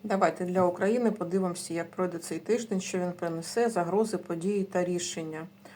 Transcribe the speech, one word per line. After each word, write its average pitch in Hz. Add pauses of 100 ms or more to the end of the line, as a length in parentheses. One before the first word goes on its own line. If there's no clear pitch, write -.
Давайте 190
для 180
України 214
подивимося, 180
як 165
пройде 180
цей 165
тиждень, 214
що -
він 180
принесе, 170
загрози, 185
події 185
та 185
рішення. 170 (280)